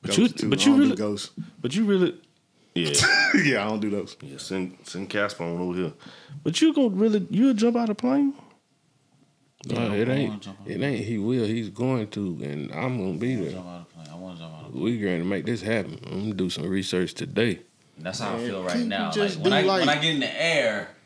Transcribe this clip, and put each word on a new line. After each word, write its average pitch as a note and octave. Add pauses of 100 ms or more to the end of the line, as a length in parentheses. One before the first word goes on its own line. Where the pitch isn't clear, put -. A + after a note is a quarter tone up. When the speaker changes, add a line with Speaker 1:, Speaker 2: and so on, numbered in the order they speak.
Speaker 1:
But -
Speaker 2:
Ghost -
Speaker 1:
you, A#3
Speaker 2:
too. -
Speaker 1:
but C#3
Speaker 2:
I -
Speaker 1:
you C#4
Speaker 2:
don't C4+
do C#4
Speaker 1:
really, -
Speaker 2:
ghosts. - (300)
Speaker 1:
but B2+
you A3
really, F#3+ (600)
yeah. E2 (240)
Speaker 2:
<laughs> -
Yeah, A#2+
I G#2+
don't G#2+
do G#2
those. G2+
Speaker 1:
Yeah, C#2
send, F#2
send F#2
Casper G2+
on E2+
over F2+
here. F2 (520)
But E3
you D#4+
gonna C#4
really, G3+
you'll B3
jump A3+
out A#3
of G#3
plane? C#4 (1300)
Speaker 3:
No, A#2
Speaker 4:
Yeah, A2+
Speaker 3:
it A2
Speaker 4:
I B2+
Speaker 3:
ain't, C3+
Speaker 4:
wanna G#2
jump G2+
out. G2+
Speaker 3:
it -
ain't C3
he A2
will. A2+
He's A2
going A#2
to, F#2+
and D2
I'm B2+
gonna F#2
be A#2+
Speaker 4:
I B2+
wanna G2+
Speaker 3:
there. C#2+
Speaker 4:
jump F2+
out F2
of E2+
plane. D#2+
I D#2
wanna F2+
jump D#2+
out D#2
of C2
plane. C2
Speaker 3:
We A#2
gonna F2+
make F#2+
this A2+
happen. G#2+
I'm F#2
gonna G#2+
do F#2
some -
research F#2
today. F#2 (360)
Speaker 4:
And D#2+
that's F#2+
how G2+
I -
Speaker 2:
Man, A#2
Speaker 4:
feel G2
right F2+
Speaker 2:
couldn't A#3+
you A#3
Speaker 4:
now. -
Speaker 2:
just G3+
Speaker 4:
Like, D#3
when F3+
Speaker 2:
do, - (140)
Speaker 4:
I, F#3+
when E3+
Speaker 2:
like D3
Speaker 4:
I -
get D#3+
in C#3+
the A2+
air. B2 (180)